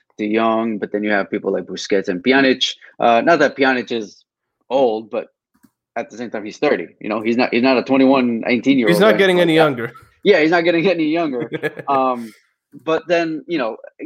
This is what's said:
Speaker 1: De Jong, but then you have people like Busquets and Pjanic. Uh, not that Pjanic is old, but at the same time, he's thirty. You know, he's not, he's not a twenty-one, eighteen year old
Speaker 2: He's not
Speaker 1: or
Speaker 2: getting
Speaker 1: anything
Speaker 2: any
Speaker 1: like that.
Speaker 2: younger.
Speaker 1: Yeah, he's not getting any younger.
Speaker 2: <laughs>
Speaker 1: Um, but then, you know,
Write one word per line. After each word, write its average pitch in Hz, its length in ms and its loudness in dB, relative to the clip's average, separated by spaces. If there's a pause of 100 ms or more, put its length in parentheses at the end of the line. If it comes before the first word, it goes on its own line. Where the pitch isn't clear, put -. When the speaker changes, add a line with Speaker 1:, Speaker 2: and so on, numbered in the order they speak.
(180)
Speaker 1:
De 107 180 -2
Jong, 113 440 0
but 104 120 -6
then 104 120 -4
you 107 80 -2
have 98 200 -2
people 101 200 -4
like 92 140 -4
Busquets 95 440 -4
and 90 140 -4
Pjanic. 131 520 2 (240)
Uh, 117 220 4
not 160 180 4
that 143 160 2
Pjanic 131 360 0
is 113 340 -8 (440)
old, 113 400 0
but 113 200 -8 (640)
at 117 140 -8
the 104 80 -18
same 117 120 -12
time, 104 160 -10
he's 101 120 -14
thirty. 107 300 0 (120)
You - 100 -10
know, 110 120 -2
he's 113 160 0
not, 127 160 0
he's 117 100 2
not 131 140 4
a 113 60 0
twenty-one, 131 640 2
eighteen 127 300 2
year 117 100 2
old 170 60 4
Speaker 2:
He's 170 60 2
not 214 160 4
Speaker 1:
or - 20 0
Speaker 2:
getting 185 220 2
Speaker 1:
anything 165 200 4
Speaker 2:
any 156 100 0
Speaker 1:
like 127 80 -4
that. 117 60 -8
Speaker 2:
younger. 120 100 -10 (300)
Speaker 1:
Yeah, 185 180 4
he's 156 100 2
not 175 140 2
getting 165 220 0
any 170 180 0
younger. 156 440 -4 (360)
Speaker 2:
<laughs> - 20 -6
Speaker 1:
Um, 127 460 -2 (500)
but 160 240 -4
then, 165 400 -2
you 170 100 -4
know, 113 200 -4 (280)